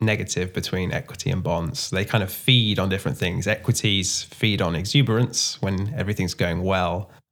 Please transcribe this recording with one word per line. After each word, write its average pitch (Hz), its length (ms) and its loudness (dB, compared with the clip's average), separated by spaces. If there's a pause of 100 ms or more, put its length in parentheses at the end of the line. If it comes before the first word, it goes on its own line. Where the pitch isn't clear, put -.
negative 104 520 0
between 92 380 -2
equity 82 400 -4
and 90 140 0
bonds. 85 460 -2
They 95 140 0
kind 107 200 2
of 95 80 -4
feed 110 480 2
on 95 80 2
different 92 280 -2
things. 90 300 -2
Equities 104 800 0
feed 104 360 0
on 85 140 2
exuberance 113 880 2
when 98 340 -2
everything's 95 380 -2
going 87 300 0
well, 92 480 0 (200)